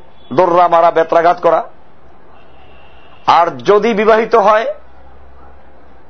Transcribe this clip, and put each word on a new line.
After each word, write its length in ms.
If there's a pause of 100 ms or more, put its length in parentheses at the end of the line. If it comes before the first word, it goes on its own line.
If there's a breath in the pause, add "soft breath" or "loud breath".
(320)
দোররা 360
মারা, 240
বেত্রাঘাত 500
করা। 280 (1600)
আর 320
যদি 360
বিবাহিত 420
হয়, 300 (1400)